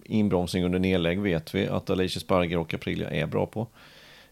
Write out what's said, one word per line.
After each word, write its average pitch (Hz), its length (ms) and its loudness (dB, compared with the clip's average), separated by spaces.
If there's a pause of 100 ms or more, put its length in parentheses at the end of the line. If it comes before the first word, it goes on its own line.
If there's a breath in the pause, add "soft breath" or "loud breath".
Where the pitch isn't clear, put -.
inbromsning 92 640 2
under 90 140 2
nedlägg 92 420 2
vet 85 340 -2
vi 98 120 2
att 92 220 -4
Aleix 92 280 0
Espargaro 90 440 2
och 80 120 -6
Aprilia 85 360 -4
är 78 160 -2
bra 98 200 -2
på. 113 220 -6 (640 loud breath)